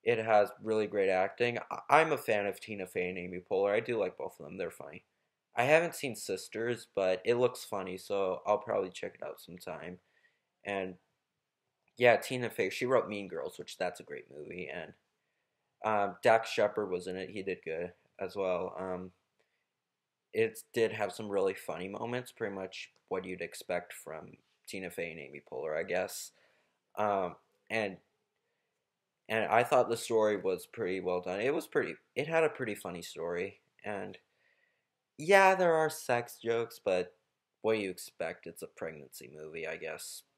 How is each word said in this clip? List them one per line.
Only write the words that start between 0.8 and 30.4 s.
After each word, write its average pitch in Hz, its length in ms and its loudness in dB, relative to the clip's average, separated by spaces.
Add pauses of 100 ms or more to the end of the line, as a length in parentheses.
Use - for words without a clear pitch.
great 98 240 2
acting. 101 480 2 (120)
I, 143 300 6
I'm 160 120 4
a 131 60 0
fan 104 280 0
of 98 140 -4
Tina 98 260 -8
Fey 90 240 -2
and 92 80 -8
Amy 90 220 -8 (100)
Poehler. 101 220 4
I 110 80 4
do 123 180 -2
like 92 200 -2
both - 220 -8
of 73 60 -12
them. 87 100 -12
They're 87 140 -4
funny. - 340 -16 (520)
I 120 80 4
haven't 160 300 6
seen 123 200 -6
Sisters, 113 800 -4
but 92 300 2
it 120 100 4
looks 120 300 2
funny, 92 340 -6
so 95 480 -2
I'll 104 120 4
probably 101 320 0
check - 300 -10
it - 60 -8
out - 140 -10
sometime. 87 580 -12 (680)
And, 95 300 -4 (1040)
yeah, 120 180 8
Tina 123 340 -2
Fey, 95 200 0
she - 160 -4
wrote 123 220 4
Mean 101 200 -6
Girls, 82 300 -8
which - 180 -14
that's 90 240 -4
a - 40 -14
great - 300 -12
movie, 76 380 -10
and, 85 200 -10 (920)
um, 101 380 2
Dax 113 280 6
Shepard 104 400 2
was 90 160 -2
in 92 100 -6
it. 95 140 -8
He 101 120 -8
did 92 220 -4
good 85 280 -6 (260)
as 95 180 -8
well. 92 420 -2
Um, 92 320 -6 (1200)
it 110 300 0 (100)
did 113 200 2
have 101 200 -2
some 107 160 -10
really 98 260 2
funny 90 340 -8
moments, 120 440 -6
pretty 101 220 -6
much 95 360 -10 (180)
what 92 160 -4
you'd 92 160 -10
expect - 520 -6
from 80 440 -14 (320)
Tina 95 220 -8
Fey 85 200 -6
and 80 100 -12
Amy 71 300 -14
Poehler, 76 260 -4
I 82 60 0
guess. 92 480 -4 (680)
Um, 98 380 0 (340)
and, 104 280 -2 (1300)
and 110 180 2
I 117 180 4
thought 123 240 4
the 113 80 0
story 107 400 2
was 92 300 -2